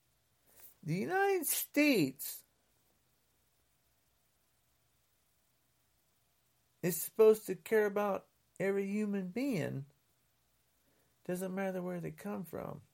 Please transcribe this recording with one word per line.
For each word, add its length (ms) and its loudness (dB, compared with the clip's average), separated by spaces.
The 120 -4
United 520 0
States 920 2
is 180 -2
supposed 480 6
to 80 -4
care 300 0
about 400 -2
every 280 0
human 400 -2
being. 580 -4
Doesn't 260 -6
matter 280 -4
where 180 -6
they 120 -8
come 340 -10
from. 340 -10